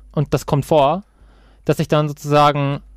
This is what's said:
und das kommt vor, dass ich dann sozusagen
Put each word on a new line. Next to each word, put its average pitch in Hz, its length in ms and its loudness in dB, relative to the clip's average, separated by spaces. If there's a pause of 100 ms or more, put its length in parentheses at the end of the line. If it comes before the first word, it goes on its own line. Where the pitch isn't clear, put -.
(140)
und 147 200 -2
das 143 120 -4
kommt 143 200 -2
vor, 156 380 2 (640)
dass - 140 0
ich 156 100 -6
dann 151 180 0
sozusagen 147 760 0 (160)